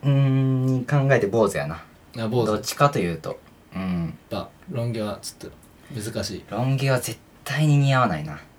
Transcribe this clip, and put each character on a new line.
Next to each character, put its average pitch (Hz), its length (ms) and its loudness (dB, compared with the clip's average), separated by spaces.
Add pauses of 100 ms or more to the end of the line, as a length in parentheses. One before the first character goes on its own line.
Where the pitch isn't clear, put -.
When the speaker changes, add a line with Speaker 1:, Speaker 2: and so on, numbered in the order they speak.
Speaker 1:
う 139 40 -2
ー 143 40 4
ん、 131 560 4
に 131 180 0
考 139 280 2
え 123 80 4
て - 60 0
坊 104 220 4
主 80 100 -2
や 73 80 -4
な。 80 160 -8 (360)
Speaker 2:
あ、 104 100 -4
坊 120 140 0
主。 110 40 2
Speaker 1:
ど 107 120 0
っ - 20 -4
ち - 140 -8
か 147 160 4
と - 80 -4
い 87 140 -2
う 78 60 -8
と。 - 200 -10 (360)
う 90 40 -6
ん。 90 400 -4 (120)
Speaker 2:
や 101 100 -6
っ - 40 -8
ぱ、 - 40 -16 (220)
ロ 120 140 -4
ン 117 80 -2
毛 110 100 -4
は 104 200 -6
ち - 120 -12 (100)
ょ - 40 -14
っ - 20 -16
と - 600 -12
難 104 140 -6
し 90 120 -8
い。 - 140 -12
Speaker 1:
ロ 107 120 -4
ン 135 140 2
毛 135 140 0
は 127 80 2
絶 117 200 -6 (260)
対 151 220 0
に 147 120 6
似 139 160 4
合 127 60 4
わ - 80 4
な 80 100 -2
い 73 60 -8
な。 76 160 -12 (180)